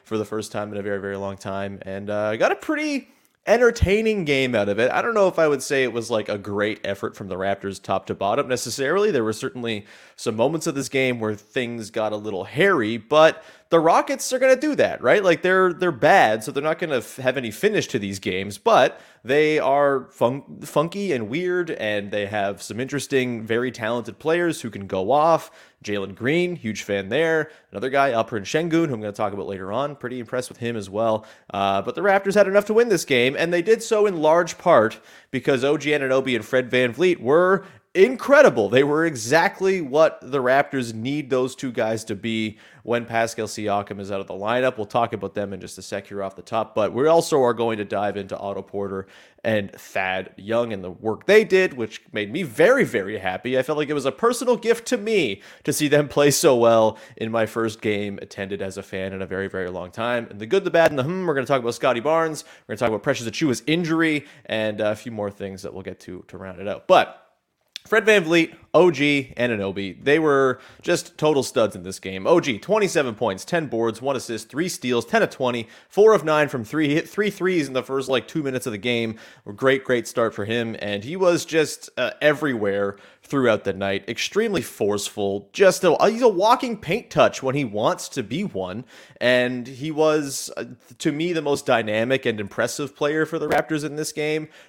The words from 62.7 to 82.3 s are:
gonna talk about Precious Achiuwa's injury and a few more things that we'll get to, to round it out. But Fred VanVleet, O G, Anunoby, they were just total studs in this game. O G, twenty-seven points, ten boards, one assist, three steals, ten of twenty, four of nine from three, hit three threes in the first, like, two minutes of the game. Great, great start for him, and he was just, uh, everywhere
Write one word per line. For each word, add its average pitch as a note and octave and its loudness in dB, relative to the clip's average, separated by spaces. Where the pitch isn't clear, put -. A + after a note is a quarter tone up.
gonna G#2 -8
talk A#2+ 0
about G#2+ -4
Precious A#2 -2
Achiuwa's A#2+ -2
injury D#3+ 0
and G#2+ -2
a G#2+ 0
few A#2+ -14
more G#2 -6
things F#2+ -12
that - -12
we'll F#2+ -14
get F#2+ -14
to, F2+ -16
to - -18
round F#2 -14
it G2 -10
out. - -8
But E3+ 4
Fred G#3+ 2
VanVleet, E3+ 4
O F3+ 6
G, C#3+ 0
Anunoby, G2 -4
they C#3 4
were C#3 4
just - -2
total D3+ 2
studs A2 0
in F2+ -12
this F#2+ -10
game. F#2+ -8
O E3 6
G, C3 -4
twenty-seven E3+ 0
points, G2+ -4
ten E3 -4
boards, A2+ -2
one C3+ -2
assist, A2 -8
three E3 -6
steals, B2 -2
ten A3+ 0
of D#3+ 0
twenty, A#2+ -4
four G#3+ 6
of D#3 2
nine D3+ 2
from B2 -6
three, D3 0
hit E3 -2
three G#3 -2
threes F3+ -2
in C3 -12
the B2+ 0
first, C3+ -4
like, B2+ 0
two D#3+ -4
minutes C3 -4
of A#2+ -4
the G#2 -8
game. A2+ -2
Great, C3 2
great A#2+ 0
start A2+ -2
for G#2 -6
him, A2+ -2
and G#2 -6
he D3 -10
was F3 2
just, - -2
uh, B2 -2
everywhere A2 0